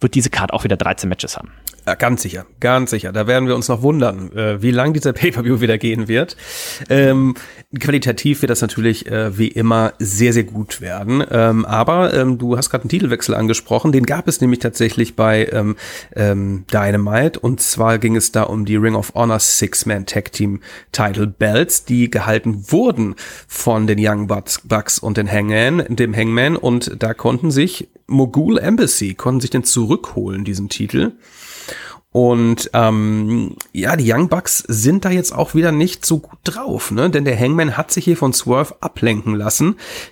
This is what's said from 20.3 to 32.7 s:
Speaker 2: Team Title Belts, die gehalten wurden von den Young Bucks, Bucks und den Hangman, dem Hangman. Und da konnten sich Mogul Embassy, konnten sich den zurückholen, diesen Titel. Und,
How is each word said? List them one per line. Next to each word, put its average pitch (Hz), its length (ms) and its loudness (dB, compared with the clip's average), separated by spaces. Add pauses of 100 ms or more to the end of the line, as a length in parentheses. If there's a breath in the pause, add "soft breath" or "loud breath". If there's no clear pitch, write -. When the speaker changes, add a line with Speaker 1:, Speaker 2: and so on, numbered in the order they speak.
Speaker 2:
Team 101 300 -2 (320 loud breath)
Title 104 340 0
Belts, 107 580 0
die 120 280 2
gehalten 110 580 -2
wurden 143 460 2 (320 loud breath)
von 110 400 0
den 104 100 2
Young 104 300 0
Bucks, 101 320 -4
Bucks - 400 -2
und 104 160 -4
den 107 120 0
Hangman, 110 600 0
dem 113 260 0
Hangman. 113 400 2
Und 123 480 -2
da 113 100 0
konnten 127 380 0
sich 147 380 0 (180)
Mogul 139 520 2
Embassy, 180 560 2
konnten 127 260 0
sich 123 100 -4
den 127 140 0
zurückholen, 101 800 -2
diesen 98 240 -4
Titel. 135 460 -2 (1000 loud breath)
Und, 120 640 2